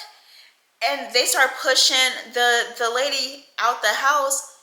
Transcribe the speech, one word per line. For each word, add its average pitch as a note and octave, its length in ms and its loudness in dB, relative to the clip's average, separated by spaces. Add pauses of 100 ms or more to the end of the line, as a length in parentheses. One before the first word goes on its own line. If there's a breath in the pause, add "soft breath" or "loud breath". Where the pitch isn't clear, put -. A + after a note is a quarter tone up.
(880 loud breath)
And C4+ 240 -6
they A#3+ 120 2
start C4 260 2 (100)
pushing C#4 340 2 (380)
the, A#3+ 440 2
the A#3 120 -2
lady C4+ 560 -4 (140)
out A#3+ 220 0
the A3 80 0
house. C4+ 720 0